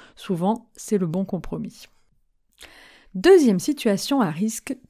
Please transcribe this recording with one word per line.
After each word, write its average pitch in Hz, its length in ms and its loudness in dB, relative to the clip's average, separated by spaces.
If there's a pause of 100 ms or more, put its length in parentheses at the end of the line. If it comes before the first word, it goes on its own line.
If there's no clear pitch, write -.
(160)
Souvent, 190 600 -4
c'est - 220 -4
le 180 80 -2
bon 180 180 -4
compromis. - 640 -10 (1300)
Deuxième 240 440 6
situation 277 600 -2
à 180 100 0
risque 220 460 -6 (140)